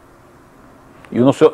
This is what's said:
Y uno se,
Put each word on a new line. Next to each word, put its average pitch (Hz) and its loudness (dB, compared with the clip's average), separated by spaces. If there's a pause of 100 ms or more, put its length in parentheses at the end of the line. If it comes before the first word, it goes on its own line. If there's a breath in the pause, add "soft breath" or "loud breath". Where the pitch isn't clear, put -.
(1120)
Y 113 -4
uno 131 2
se, 156 2